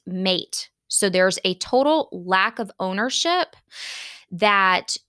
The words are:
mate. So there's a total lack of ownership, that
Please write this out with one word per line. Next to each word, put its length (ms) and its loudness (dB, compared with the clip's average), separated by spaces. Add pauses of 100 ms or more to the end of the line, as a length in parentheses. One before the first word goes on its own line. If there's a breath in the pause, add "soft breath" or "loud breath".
mate. 640 -4 (180)
So 220 0
there's 340 2
a 120 0
total 580 2
lack 460 0
of 200 -8
ownership, 800 -2 (720 loud breath)
that 640 2 (140)